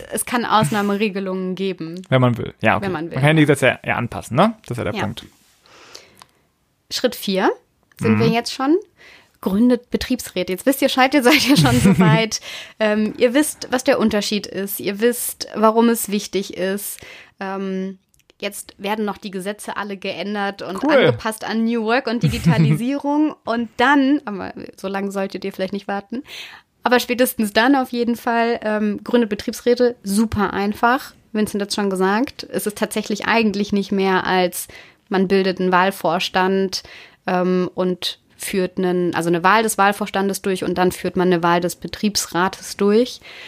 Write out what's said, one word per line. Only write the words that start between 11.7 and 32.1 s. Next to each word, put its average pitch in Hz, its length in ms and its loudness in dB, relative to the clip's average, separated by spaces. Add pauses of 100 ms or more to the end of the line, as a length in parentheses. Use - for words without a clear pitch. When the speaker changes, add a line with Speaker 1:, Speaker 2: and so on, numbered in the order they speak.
Speaker 1:
so 190 180 6
Speaker 2:
<laughs> - 0 -
Speaker 1:
weit. 220 420 4 (380)
Ähm, 214 400 0
ihr 240 160 4
wisst, - 380 0
was 254 100 0
der 269 160 4
Unterschied 208 480 0
ist. 196 320 -8
Ihr 202 220 -4
wisst, - 560 -2
warum 220 320 4
es 233 220 0
wichtig 196 460 -4
ist. 190 440 -6 (400)
Ähm, 190 580 -6 (420)
jetzt - 380 -10
werden 208 260 -4
noch 202 140 -4
die 196 140 -12
Gesetze 196 440 -10
alle 202 200 -8
geändert 196 680 -6
und 170 220 -8
Speaker 2:
Cool. 302 100 2
Speaker 1:
angepasst 208 500 2
an 226 200 -2
New 233 200 -2
Work 240 220 0
und 233 160 -2
Digitalisierung. 247 1160 2
Speaker 2:
<laughs> - 40 -20
Speaker 1:
Und 226 240 -2 (100)
dann, 277 480 4
aber 196 260 -8 (240)
so - 100 -12
lange 196 240 -4
solltet 196 340 -6
ihr 196 80 -6
vielleicht 190 200 -6
nicht 202 160 -8
warten, 202 340 -8 (640)
aber 240 160 4
spätestens 233 520 0
dann 254 240 4
auf 254 140 0
jeden 240 260 -2
Fall, 233 480 0
ähm, 214 400 -2
gründet 233 260 2
Betriebsräte, 240 720 0
super 208 500 0
einfach. 220 600 0 (180)
Vincent 214 300 -2
hat's 202 140 -6
schon 202 140 0
gesagt. 190 600 0